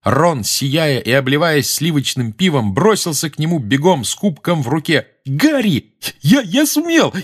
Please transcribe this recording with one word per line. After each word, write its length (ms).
Рон, 400
сияя 540
и 120
обливаясь 600
сливочным 640
пивом, 420
бросился 560
к 80
нему 200
бегом 460
с 100
кубком 480
в 60
руке. 400
«Гарри! 720
Я, 220
я 240
сумел! 580